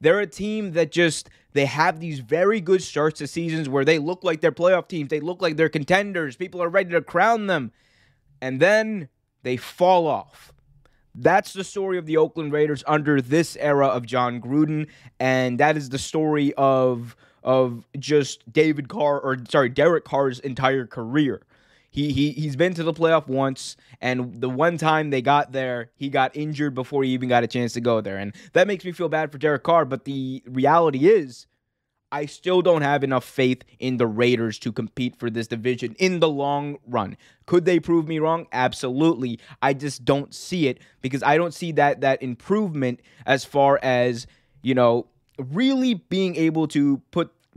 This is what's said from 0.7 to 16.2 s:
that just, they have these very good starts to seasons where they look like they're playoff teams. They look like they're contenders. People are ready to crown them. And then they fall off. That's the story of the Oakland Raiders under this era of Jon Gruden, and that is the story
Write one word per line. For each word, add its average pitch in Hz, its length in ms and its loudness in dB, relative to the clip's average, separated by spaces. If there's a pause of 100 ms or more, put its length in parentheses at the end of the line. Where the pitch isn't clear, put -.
that 160 200 -2
just, 165 380 0 (240)
they 139 100 2
have 156 360 0
these 156 200 -8
very 180 400 0
good 180 220 2
starts 151 380 -2
to 147 60 -8
seasons 160 420 -6
where 135 160 0
they 160 140 4
look 165 260 -6
like 165 180 -2
they're 160 100 4
playoff - 360 2
teams. 151 200 -8
They 151 120 -2
look 175 220 -8
like 160 140 -2
they're 156 140 2
contenders. 175 640 -2
People 180 260 -8
are 170 60 -2
ready 180 220 0
to 170 100 2
crown 208 460 0
them. 147 260 -2 (720)
And 131 180 -4
then 208 480 2 (340)
they 127 140 -4
fall 180 500 2
off. - 460 -6 (600)
That's 165 400 0
the 190 120 -8
story 190 340 -4
of 160 80 -8
the 156 120 0
Oakland 156 340 0
Raiders 151 340 0
under 147 340 2
this 147 360 0
era 139 320 2
of 120 180 -2
Jon 123 340 -2
Gruden, 151 460 -2 (320)
and 127 400 0
that 156 180 4
is 143 120 -8
the 127 100 -8
story 151 560 0